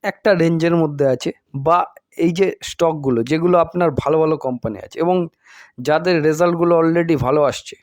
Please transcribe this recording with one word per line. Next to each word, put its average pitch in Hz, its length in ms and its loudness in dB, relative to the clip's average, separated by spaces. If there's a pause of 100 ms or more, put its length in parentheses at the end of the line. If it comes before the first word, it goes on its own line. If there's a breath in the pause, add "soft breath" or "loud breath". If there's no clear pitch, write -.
(120)
একটা - 180 -2 (120)
রেঞ্জের 165 400 2
মধ্যে 147 320 0
আছে 127 160 -4 (360)
বা 170 120 4 (480)
এই 175 140 2
যে 190 80 2 (220)
স্টকগুলো, 143 500 0 (100)
যেগুলো 165 260 2 (100)
আপনার 175 240 -2 (120)
ভালো 156 220 0
ভালো 156 120 0 (100)
কোম্পানি 120 400 -8
আছে - 180 -16
এবং 180 120 0 (720 loud breath)
যাদের 165 280 0 (120)
রেজাল্টগুলো 170 540 2
already 165 340 2 (100)
ভালো 147 240 2
আসছে - 340 -10